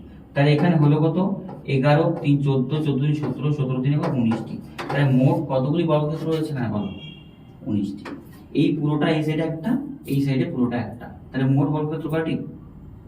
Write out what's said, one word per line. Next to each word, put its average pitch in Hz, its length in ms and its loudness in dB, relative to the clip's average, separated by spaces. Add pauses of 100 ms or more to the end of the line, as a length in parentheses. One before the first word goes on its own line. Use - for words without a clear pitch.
(340)
তাহলে 147 180 4
এখানে 160 240 4
হলো 147 200 6
কত? 185 380 2 (300)
এগারো, 147 580 4
তিন 143 200 4
চোদ্দ, 139 420 0
চোদ্দ 139 200 0
তিন 151 100 2
সতেরো, 143 380 -2
সতেরো 127 300 -2
তিন 139 100 2
একক 151 220 0
উনিশটি। 113 440 -2 (300)
তাহলে 143 240 2
মোট 135 400 4
কতগুলি 147 320 2
বর্গক্ষেত্র 151 420 0
রয়েছে 156 280 -2
না 123 140 -4
বলো? 101 200 -4 (760)
উনিশটি। - 380 -4 (500)
এই 147 260 2
পুরোটা 147 260 0
এই 156 160 2
সাইডে 156 200 0
একটা, 220 360 -2 (280)
এই 139 140 0
সাইডে 135 240 2
পুরোটা 120 320 -2
একটা। 104 300 -6 (260)
তাহলে 131 160 0
মোট 139 200 4
বর্গক্ষেত্র 151 400 -4
কয়টি? 156 300 -2 (680)